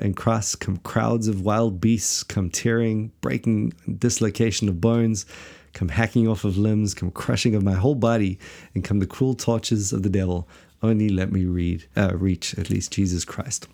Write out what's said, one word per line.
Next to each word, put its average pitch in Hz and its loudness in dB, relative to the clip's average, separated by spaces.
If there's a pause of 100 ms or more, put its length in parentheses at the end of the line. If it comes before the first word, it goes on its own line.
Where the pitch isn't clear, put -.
and 98 0
crust, 117 0
come 95 -4
crowds 113 0
of 98 0
wild 107 0
beasts, 110 0
come 95 -2
tearing, 113 0 (100)
breaking, 117 0 (260)
dislocation 113 0
of 90 0
bones, 113 2 (480)
come 90 -2
hacking 113 2
off 110 0
of 98 0
limbs, 107 2
come 90 -4
crushing 120 0
of 101 2
my 98 2
whole 123 2
body, 110 2 (360)
and 92 -2
come 101 0
the 98 2
cruel 131 0
tortures 110 0
of 107 0
the 98 2
devil. 92 0 (340)
Only 107 4
let 95 0
me 95 2
read, 87 -2 (100)
uh, 95 2
reach 92 -2
at 90 -4
least 95 -2
Jesus 90 0
Christ." - -10